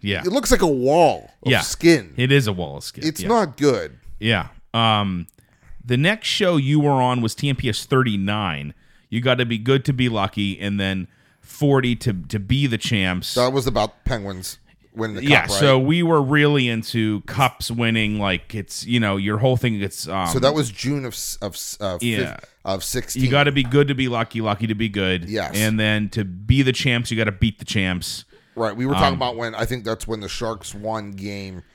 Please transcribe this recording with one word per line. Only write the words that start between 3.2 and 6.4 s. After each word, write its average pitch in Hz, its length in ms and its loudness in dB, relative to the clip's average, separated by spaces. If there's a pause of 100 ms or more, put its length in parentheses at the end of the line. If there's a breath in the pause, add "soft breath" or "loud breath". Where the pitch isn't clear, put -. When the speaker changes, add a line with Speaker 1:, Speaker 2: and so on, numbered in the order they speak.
Speaker 1:
Yeah. 180 60 -4
Speaker 2:
not 202 300 0
good. 113 420 0 (200)
Speaker 1:
Yeah. 107 280 0 (260)
Um, 104 540 2 (580 soft breath)
the 123 120 0
next 185 320 0
show 180 280 2